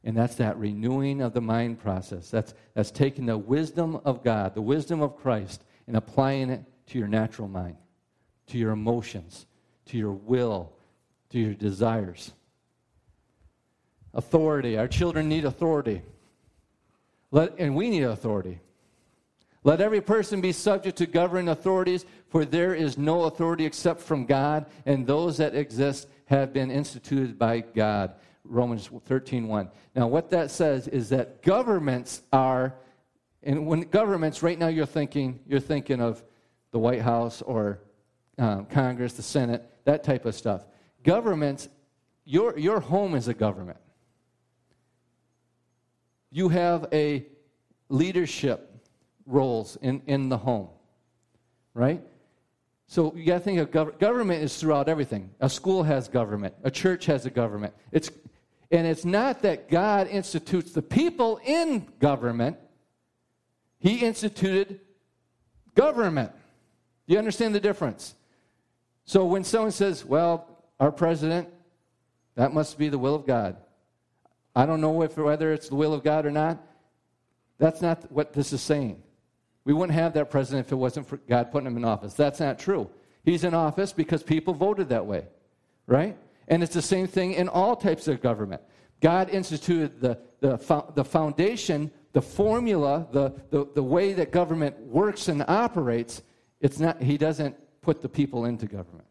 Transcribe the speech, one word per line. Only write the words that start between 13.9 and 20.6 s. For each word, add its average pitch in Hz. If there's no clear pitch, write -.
Authority. 143
Our 117
children 156
need 156
authority. 135
Let, 156
and 143
we 233
need 170
authority. 101
"Let 156
every 208
person 208
be 185
subject 190